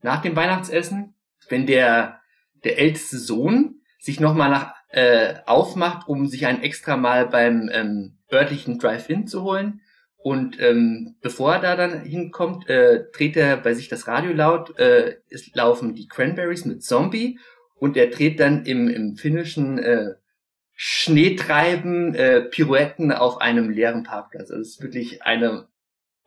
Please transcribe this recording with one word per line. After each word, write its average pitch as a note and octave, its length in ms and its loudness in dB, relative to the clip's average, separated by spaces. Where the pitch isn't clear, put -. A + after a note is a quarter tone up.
nach C#3 200 -2
dem E3 140 -4
Weihnachtsessen, F3+ 800 -2
wenn C3 180 -2
der, B2 520 2
der A#2+ 160 -2
älteste D3+ 400 -2
Sohn D#3+ 640 -2
sich D3 200 -8
nochmal D3+ 300 2
nach, C#3 240 -2
äh, A#2+ 460 4
aufmacht, F3 640 0
um C#3 200 -2
sich C#3 180 -6
ein B2 160 0
extra C#3+ 360 -4
Mal B2 300 2
beim, A#2 440 2
ähm, G#2 460 -4
örtlichen C#3 480 0
Drive-In C3 480 -2
zu F#3 160 -8
holen. G3 380 -4
Und, C3 420 -4
ähm, A#2 640 2
bevor C3 320 0
er F3+ 80 0
da F3+ 140 0
dann F3 280 -2
hinkommt, D#3+ 640 -6
äh, B2 360 6
dreht D3+ 220 0
er C#3+ 200 4
bei A#2+ 180 0
sich A#2+ 140 -12
das - 180 -8
Radio D#3 260 -2
laut, D#3+ 460 0
äh, B2 380 4
es - 240 -20
laufen A#2+ 400 0
die A2 140 -16
Cranberries F3 580 -4
mit A#2 180 -8
Zombie A3 540 -2
und C#3 200 -2
er B2 120 4
dreht D3+ 320 -2
dann D3 260 2
im, B2 220 0
im G#2+ 300 -4
finnischen, D#3 600 -4
äh, A2 380 -2
Schneetreiben, E3+ 1400 0
äh, B2+ 260 4
Pirouetten C#3+ 720 0
auf B2 280 0
einem A#2 300 0
leeren A2+ 320 -2
Parkplatz. - 480 -14
Also - 80 -12
das A2 120 -10
ist - 120 -20
wirklich A#2+ 400 -12
eine A2+ 460 -2